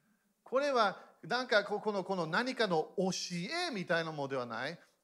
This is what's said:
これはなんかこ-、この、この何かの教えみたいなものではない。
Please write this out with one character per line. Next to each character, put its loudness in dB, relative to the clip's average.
こ 0
れ 2
は 4
な -2
ん -6
か 6
こ-、 -2
こ -2
の、 -2
こ -2
の 0
何 0
か 2
の 2
教 2
え -
み -4
た 2
い -2
な -6
も -4
の -4
で -2
は -2
な -4
い。 -8